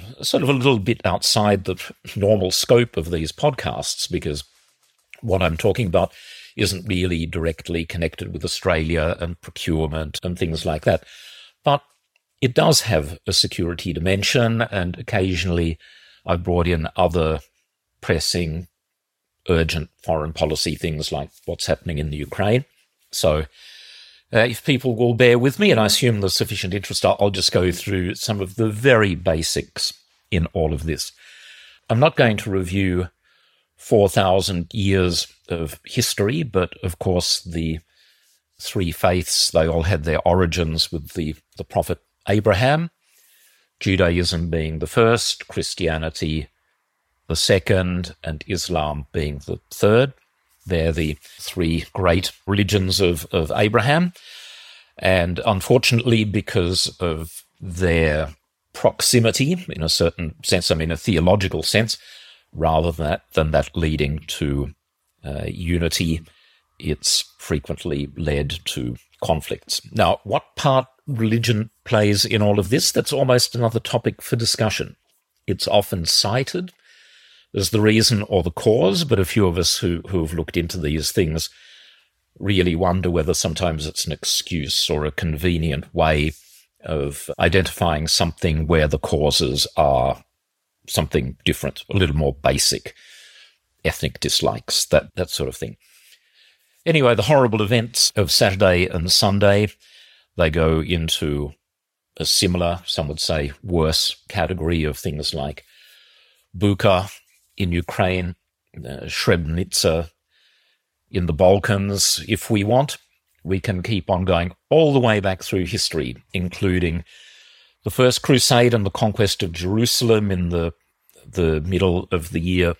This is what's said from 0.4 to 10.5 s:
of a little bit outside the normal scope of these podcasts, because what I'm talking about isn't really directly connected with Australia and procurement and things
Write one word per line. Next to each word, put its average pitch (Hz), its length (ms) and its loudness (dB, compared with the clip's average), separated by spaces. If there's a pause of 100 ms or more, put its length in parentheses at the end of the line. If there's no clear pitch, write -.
of 131 80 2
a 143 40 4
little 127 260 4
bit 101 260 -2
outside 98 600 2
the - 280 -8 (220)
normal 98 340 2
scope - 480 2
of 82 140 -6
these 80 220 -4
podcasts, - 760 -4
because 73 360 -6 (760)
what 95 220 0
I'm 82 140 0
talking 104 300 0
about 87 260 2 (420)
isn't 98 320 -4
really 90 380 -2
directly 82 600 -4
connected 87 480 -6
with 82 120 -8
Australia 82 720 -2
and 85 220 -8
procurement 78 840 -4
and 90 160 -6
things 80 260 -4